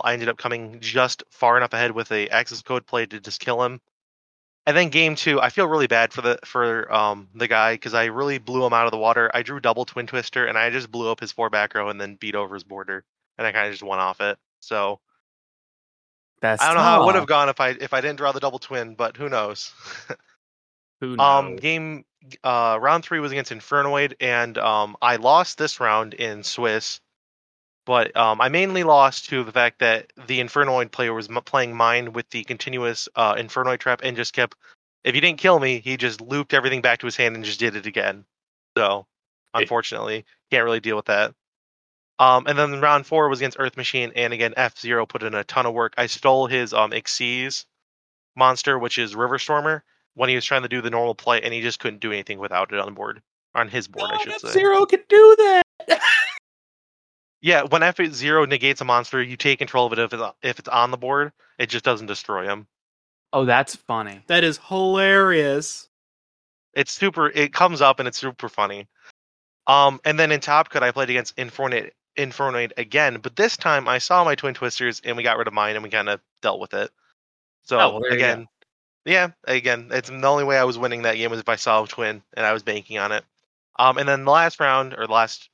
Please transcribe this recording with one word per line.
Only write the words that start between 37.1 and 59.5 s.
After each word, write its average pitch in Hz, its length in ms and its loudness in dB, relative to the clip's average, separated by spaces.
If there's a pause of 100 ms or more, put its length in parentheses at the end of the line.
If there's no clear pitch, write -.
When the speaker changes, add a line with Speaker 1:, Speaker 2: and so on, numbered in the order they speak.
Speaker 1:
hand 117 200 0
and 110 100 -12
just 104 160 -8
did 107 160 -2
it 101 80 -12
again. 101 400 -4 (520)
So, 101 300 0 (480)
Speaker 2:
It 117 60 0
Speaker 1:
unfortunately, 110 640 -4 (260)
can't 120 140 2
really 113 160 -2
deal 107 160 -2
with 104 80 -8
that. 107 280 0 (840)
Um, 127 260 6
and 143 140 0
then 143 220 0
round 147 260 4
four 156 220 2
was 135 100 -2
against 131 180 -4
Earth 131 200 -4
Machine, 123 400 -6
and 120 160 -2
again, 113 240 -2
F-Zero 120 480 -2
put 107 180 -10
in 110 100 -6
a 104 120 -4
ton 127 200 -2
of 117 80 -2
work. 113 240 -2
I 120 100 0
stole 131 400 2
his, 120 260 -2
um, 110 180 2
Xyz 123 720 -6 (720)
monster, 127 420 2
which 120 200 -4
is 107 180 -4
River 123 240 -2
Stormer, 151 460 -2 (300)
when 127 120 0
he 127 80 2
was 120 80 -4
trying 131 200 -2
to 120 40 -8
do 123 140 -4
the 117 80 -6
normal 117 260 -2
play, 117 260 0
and 117 120 -6
he 117 80 -6
just 117 180 -6
couldn't 107 220 -8
do 110 100 -6
anything 101 280 -8
without 95 340 -4
it 101 60 -4
on 98 80 -4
the 104 40 -12
board. 107 300 -10 (340)
On 117 140 0
his 120 180 -6
board, 403 240 -10
I 427 60 -4
Speaker 3:
God, 427 60 -4
Speaker 1:
should 415 180 -10
say. - 80 -10
Speaker 3:
F-Zero 392 360 4
could - 220 -2
do 427 320 12
that! 381 240 6 (240)
<laughs> 370 120 4 (1400)
Speaker 1:
Yeah, 156 220 4
when 156 200 2
F-Zero 156 600 2
negates 139 380 0
a - 20 -6
monster, 123 400 0
you 123 140 -10
take 139 220 0